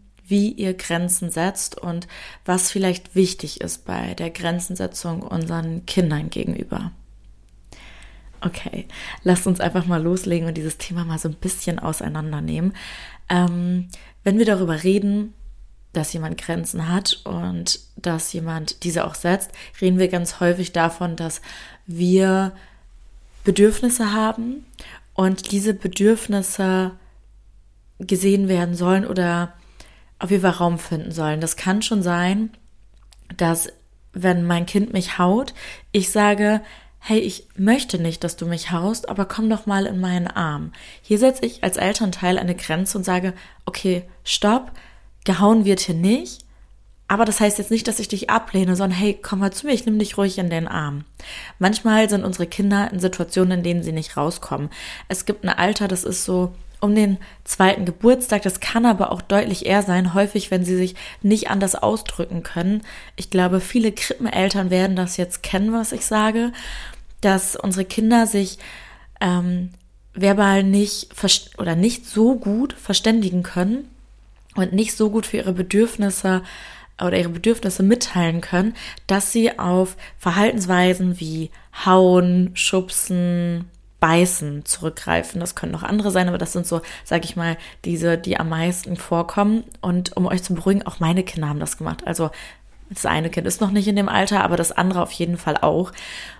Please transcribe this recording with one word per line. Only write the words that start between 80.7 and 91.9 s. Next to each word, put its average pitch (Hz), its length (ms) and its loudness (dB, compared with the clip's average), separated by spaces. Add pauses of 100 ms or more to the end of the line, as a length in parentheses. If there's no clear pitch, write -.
wie 160 300 -6 (340)
Hauen, 180 680 6
Schubsen, 175 1160 -2 (300)
Beißen 160 640 2
zurückgreifen. - 760 -4
Das 175 140 -6
können 165 180 -6
noch 160 100 -6
andere 208 280 0
sein, 180 180 2
aber 175 100 -2
das 170 140 -4
sind 175 140 -2
so, 165 140 -2 (240)
sag 165 200 0
ich - 120 -8
mal, 165 200 -2 (280)
diese, 170 320 0
die - 220 -2
am 165 100 -2
meisten 170 480 -2
vorkommen. 202 680 0 (160)
Und 180 360 -2
um 185 100 2
euch 180 160 0
zu 180 120 -2
beruhigen, 196 320 -2
auch - 140 -10
meine 175 220 0
Kinder 156 260 -6
haben 147 120 -6
das - 160 -8
gemacht. 156 300 -10